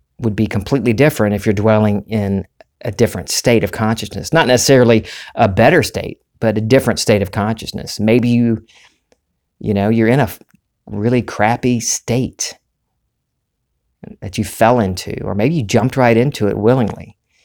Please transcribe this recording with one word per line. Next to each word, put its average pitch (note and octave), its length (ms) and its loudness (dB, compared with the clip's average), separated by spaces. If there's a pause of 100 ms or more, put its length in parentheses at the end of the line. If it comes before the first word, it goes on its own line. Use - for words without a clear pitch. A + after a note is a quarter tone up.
(180)
would A2 180 -4
be G#2+ 100 0
completely A2+ 460 -2
different G#2+ 420 2
if G2+ 100 -4
you're A2 80 0
dwelling G#2 500 2
in G2 440 -4 (360)
a - 100 -8
different G#2 360 -2
state A#2 360 2
of - 80 -4
consciousness. A2 600 -4
Not D#3+ 140 2
necessarily A#2+ 580 4 (300)
a A2+ 140 2
better A#2+ 340 4
state, - 380 -8 (180)
but A2 180 0
a A2 60 -2
different A#2+ 360 2
state G#2 220 2
of G2 120 -4
consciousness. - 680 -6
Maybe A2+ 280 4
you, A#2+ 360 0 (920)
you G#2+ 160 -4
know, G2+ 160 0
you're A2+ 180 2
in C3+ 120 4
a B2 40 2
f-, - 160 -10 (460)
really A2 340 -2
crappy A#2+ 600 -2
state - 760 -6 (1600)
that G2 180 -12
you G#2+ 60 0
fell A#2 360 2
into, F#2 420 -4
or G2+ 120 -6
maybe A#2 220 0
you C#3+ 60 -2
jumped A#2 360 -2
right A#2 180 4
into A#2 320 0
it G#2 80 -2
willingly. A2 640 -2 (260)